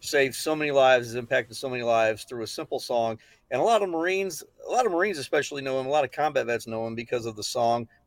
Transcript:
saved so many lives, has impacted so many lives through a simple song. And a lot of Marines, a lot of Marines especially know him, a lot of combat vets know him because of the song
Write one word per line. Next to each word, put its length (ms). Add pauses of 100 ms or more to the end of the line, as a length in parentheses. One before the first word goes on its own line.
saved 340
so 180
many 180
lives, 360
has 80
impacted 400
so 140
many 120
lives 440
through 180
a 40
simple 300
song. 400 (340)
And 100
a 20
lot 180
of 80
Marines, 540 (240)
a 20
lot 160
of 60
Marines 260
especially 440
know 180
him, 60
a 40
lot 140
of 80
combat 340
vets 220
know 180
him 80
because 320
of 120
the 60
song 440 (200)